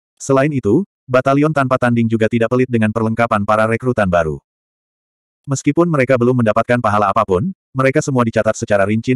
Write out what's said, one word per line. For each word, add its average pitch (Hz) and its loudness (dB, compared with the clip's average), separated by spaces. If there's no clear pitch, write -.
Selain 139 0
itu, 131 0
batalion 139 2
tanpa 135 0
tanding 117 0
juga 113 0
tidak 113 0
pelit 127 0
dengan 110 0
perlengkapan 113 -2
para 110 2
rekrutan 113 -2
baru. 82 -2
Meskipun 151 0
mereka 135 2
belum 123 2
mendapatkan 117 0
pahala 104 0
apapun, 104 0
mereka 135 0
semua 131 0
dicatat 110 0
secara 101 0
rinci 113 -2